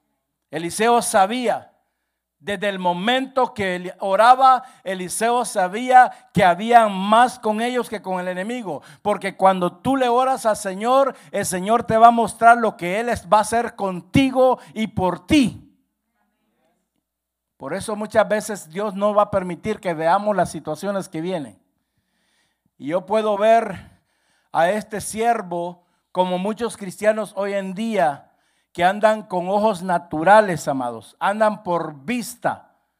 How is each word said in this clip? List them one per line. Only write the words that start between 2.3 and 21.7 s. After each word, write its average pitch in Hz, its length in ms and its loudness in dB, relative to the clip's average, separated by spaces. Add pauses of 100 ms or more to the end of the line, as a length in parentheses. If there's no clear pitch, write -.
desde 196 280 -6
el 190 120 -6
momento 240 720 -2
que 190 220 -4
él 180 240 -12
oraba, 247 640 4 (180)
Eliseo 208 640 -4
sabía 220 880 2
que 202 100 4
había 220 440 4
más 208 500 2
con 214 220 -4
ellos 240 280 -4
que 202 140 -10
con 185 160 -6
el 180 80 -8
enemigo. 185 560 -8 (200)
Porque 196 340 -4
cuando 185 400 2
tú 262 200 -2
le 262 120 2
oras 254 360 0
al 214 120 0
Señor, 240 580 0 (160)
el 196 160 -4
Señor 208 380 0
te 220 120 -2
va 233 120 8
a 233 40 8
mostrar 233 460 4
lo 220 180 -2
que 175 220 -4
Él 240 120 -4
es, 185 220 -6
va 208 60 6
a 214 40 2
hacer 226 340 -4
contigo 254 840 0 (160)
y 220 140 -4
por 175 360 -4
ti. 285 380 0 (1900)
Por 135 160 -12
eso 196 240 -6
muchas 208 320 0
veces 208 400 -6
Dios 190 260 -6
no 202 200 0
va 208 80 4
a 208 80 0
permitir 196 500 -4
que 175 140 -4
veamos 190 420 0
las 175 140 0
situaciones 180 580 -8
que 160 140 -8
vienen. 160 360 -8 (1160)